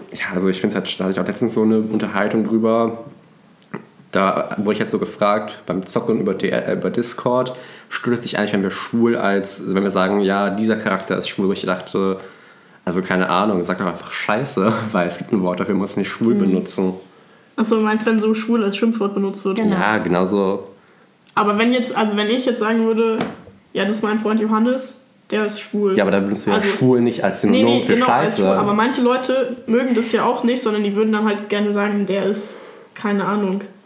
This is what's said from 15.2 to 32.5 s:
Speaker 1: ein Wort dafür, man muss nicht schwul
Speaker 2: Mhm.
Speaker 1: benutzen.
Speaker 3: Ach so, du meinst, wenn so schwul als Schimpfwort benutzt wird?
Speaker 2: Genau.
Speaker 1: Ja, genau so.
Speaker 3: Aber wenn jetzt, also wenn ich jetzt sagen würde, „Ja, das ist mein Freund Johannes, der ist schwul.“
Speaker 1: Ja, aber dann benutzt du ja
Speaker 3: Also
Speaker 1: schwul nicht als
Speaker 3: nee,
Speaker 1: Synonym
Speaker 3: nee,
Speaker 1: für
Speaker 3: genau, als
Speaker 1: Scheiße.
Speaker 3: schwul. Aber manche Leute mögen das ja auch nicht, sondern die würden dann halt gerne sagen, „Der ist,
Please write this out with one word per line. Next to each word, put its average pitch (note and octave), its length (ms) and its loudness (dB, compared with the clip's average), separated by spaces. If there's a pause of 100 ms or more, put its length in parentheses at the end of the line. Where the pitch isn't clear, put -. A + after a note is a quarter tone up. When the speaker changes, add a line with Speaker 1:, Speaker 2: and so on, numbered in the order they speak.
Speaker 1:
ein G2 100 2
Wort F2+ 180 -2
dafür, G2 140 -2
man F#2+ 80 0
muss - 140 -6
nicht G2 120 -2
schwul A2+ 260 0
Speaker 2:
Mhm. G2+ 60 2
Speaker 1:
benutzen. F#2+ 540 0 (640)
Speaker 3:
Ach A3 80 0
so, A3 120 2
du G#3+ 60 2
meinst, G#3+ 240 0
wenn A3+ 140 2
so A3 140 2
schwul A3+ 300 0
als G3+ 120 -2
Schimpfwort A3+ 380 0
benutzt G3 300 -4
wird? G3 140 -2
Speaker 2:
Genau. G#3+ 180 2
Speaker 1:
Ja, G#2 220 2
genau F2+ 260 2
so. G2 440 0 (680)
Speaker 3:
Aber G#3 220 2
wenn A#3+ 140 4
jetzt, B3 240 0
also G#3 200 0
wenn G#3 140 0
ich B3+ 160 0
jetzt A#3+ 120 0
sagen A3+ 280 2
würde, A3+ 320 2 (540)
„Ja, F#3+ 120 0
das G#3 120 0
ist - 60 -4
mein G#3+ 160 0
Freund G#3+ 220 0
Johannes, A3+ 640 0 (260)
der G#3+ 140 0
ist G#3 160 -4
schwul.“ G3+ 360 0
Speaker 1:
Ja, G#2 60 4
aber F#2+ 80 2
dann G2 140 2
benutzt G2+ 220 -2
du G#2 40 0
ja G2 60 4
Speaker 3:
Also G2+ 120 2
Speaker 1:
schwul B2 320 4
nicht A#2+ 220 0
als - 220 -2
Speaker 3:
nee, G#2 140 6
Speaker 1:
Synonym A#2+ 200 4
Speaker 3:
nee, - 80 -2
Speaker 1:
für - 80 4
Speaker 3:
genau, B3 120 2
als G#3+ 320 2
Speaker 1:
Scheiße. G3+ 40 4
Speaker 3:
schwul. F#3+ 140 4
Aber G3+ 180 2
manche B3 280 2
Leute B3+ 540 0 (120)
mögen B3 260 2
das A#3 160 0
ja G3 140 2
auch - 180 0
nicht, B3+ 200 0
sondern G#3+ 200 0
die G3+ 140 0
würden A3 160 2
dann G#3+ 140 2
halt G3+ 220 -2
gerne G#3 240 0
sagen, G3+ 340 0
„Der F#3+ 200 0
ist, - 320 -4 (360)